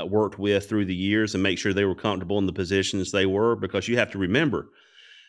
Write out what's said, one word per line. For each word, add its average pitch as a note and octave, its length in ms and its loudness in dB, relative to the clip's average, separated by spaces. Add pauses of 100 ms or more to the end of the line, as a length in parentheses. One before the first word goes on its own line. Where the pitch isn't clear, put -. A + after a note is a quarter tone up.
worked G2+ 320 0
with G2 300 0
through G#2+ 160 2
the F#2 100 -2
years G2+ 400 0
and F#2+ 80 2
make F#2+ 160 0
sure G#2 140 0
they G2+ 120 2
were F#2+ 100 0
comfortable F#2+ 440 -2
in G2 80 2
the F2 60 -2
positions F#2+ 580 -2
they G2 160 2
were, G#2+ 300 2
because G2 320 -4
you A#2 100 0
have G#2+ 140 0
to G2 60 -8
remember, G2 500 0 (600)